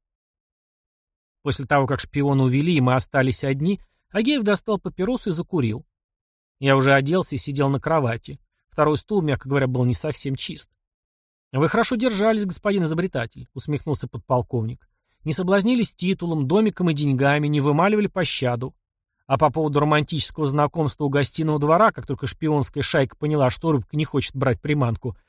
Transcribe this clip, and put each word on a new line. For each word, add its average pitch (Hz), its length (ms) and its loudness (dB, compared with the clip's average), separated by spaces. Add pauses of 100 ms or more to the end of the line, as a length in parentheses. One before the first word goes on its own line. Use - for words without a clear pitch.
(1400)
После 139 240 -4
того, 139 200 4
как 131 140 -2
шпиона 139 440 0
увели, 147 320 2
и 139 40 4
мы 127 140 4
остались 131 480 0
одни, 147 380 -2 (300)
Агеев 226 340 0
достал 208 340 0
папиросу 196 520 -4
и - 20 0
закурил. 151 520 -2 (760)
Я 135 160 4
уже 135 160 4
оделся 147 420 0
и 131 40 -2
сидел 143 300 -2
на 135 120 0
кровати. 139 580 -2 (300)
Второй 151 300 2
стул, 202 240 -2
мягко 135 260 -2
говоря, 135 180 2
был 127 180 0
не 123 100 2
совсем 139 420 -4
чист. - 340 -10 (840)
«Вы 147 160 2
хорошо 233 280 0
держались, 214 480 0
господин 190 400 -2
изобретатель», 151 720 -4
усмехнулся 139 520 -6
подполковник. 120 840 -4 (340)
Не 156 80 -2
соблазнились 196 600 0
титулом, 170 520 -2
домиком 180 440 2
и 156 40 0
деньгами, 143 520 2
не 147 140 2
вымаливали 185 460 2
пощаду. 127 680 -2 (520)
А 135 120 0
по 143 120 4
поводу 147 300 0
романтического 151 680 0
знакомства 147 580 -2
у 143 40 0
гостиного 151 500 0
двора, 170 340 4
как - 140 -12
только 139 200 -6
шпионская 147 560 -2
шайка 139 340 0
поняла, 147 340 0
что 165 220 -2
рыбка 135 240 -2
не 151 80 0
хочет - 300 -4
брать 131 260 0
приманку, 127 560 -2 (120)